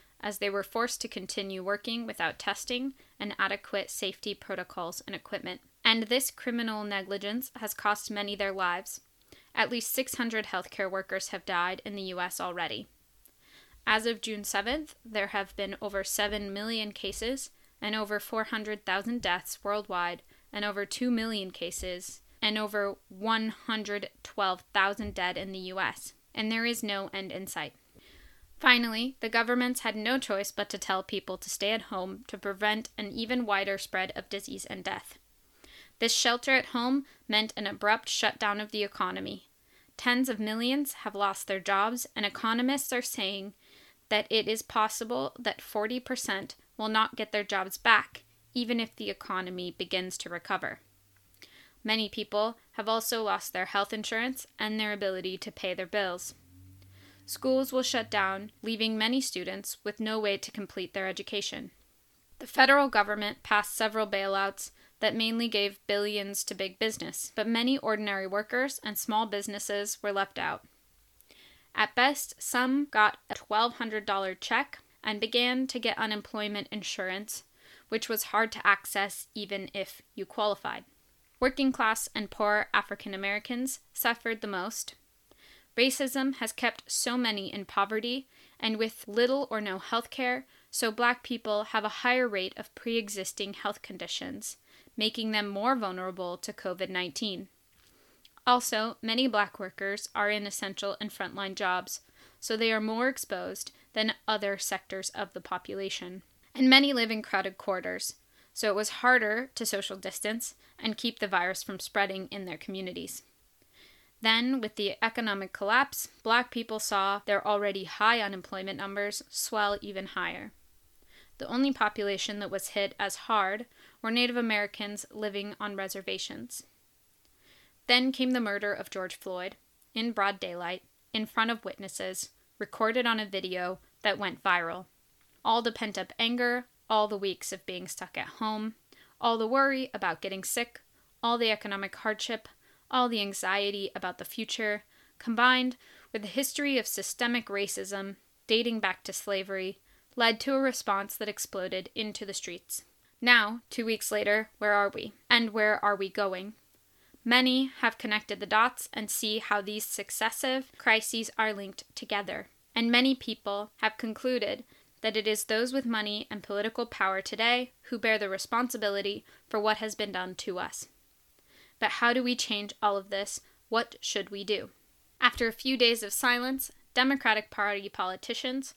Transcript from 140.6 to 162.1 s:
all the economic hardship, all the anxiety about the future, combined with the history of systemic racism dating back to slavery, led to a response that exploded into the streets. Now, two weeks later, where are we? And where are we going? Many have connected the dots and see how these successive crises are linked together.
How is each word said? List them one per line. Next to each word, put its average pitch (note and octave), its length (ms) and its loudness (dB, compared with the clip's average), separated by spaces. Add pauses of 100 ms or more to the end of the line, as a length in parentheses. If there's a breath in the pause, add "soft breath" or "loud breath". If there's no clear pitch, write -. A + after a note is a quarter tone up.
all A#3 160 4
the A3+ 100 4
economic G3+ 460 -2
hardship, A3 520 -4 (440 soft breath)
all B3 180 4
the A3+ 120 0
anxiety G3+ 760 0
about F#3 220 -6
the - 80 -12
future, G#3+ 580 -4 (340 soft breath)
combined B3+ 600 4 (360 loud breath)
with G#3+ 80 -4
the G#3 60 -8
history C#4 500 0
of A3 80 2
systemic A#3+ 640 -2
racism G3 680 -4 (300)
dating A3+ 320 4
back F#3+ 240 0
to F#3+ 100 -8
slavery, F#3+ 640 -4 (380 soft breath)
led A3+ 240 4
to C#4 120 2
a C4+ 60 6
response G#3 560 0
that G#3+ 140 -4
exploded F#3 640 -6
into G#3+ 300 -6
the G3 80 -6
streets. - 500 -10 (380 soft breath)
Now, A#3 480 6
two A3+ 160 -4
weeks A3 260 -2
later, G#3 460 2
where G#3 160 4
are G3+ 200 6
we? - 200 -8 (160)
And A#3 220 6
where G#3+ 320 4
are G3+ 120 4
we G3 140 -2
going? G3 440 -2 (680 soft breath)
Many B3+ 560 6
have A#3 180 4
connected G#3+ 440 -2
the G#3 40 -4
dots A3 460 4
and G#3+ 180 -4
see G#3+ 300 -2
how G#3 220 0
these G#3+ 240 -6
successive C4 920 -2
crises A3 600 2
are G#3+ 160 2
linked G3 320 -12 (100)
together. G3+ 540 -6 (260)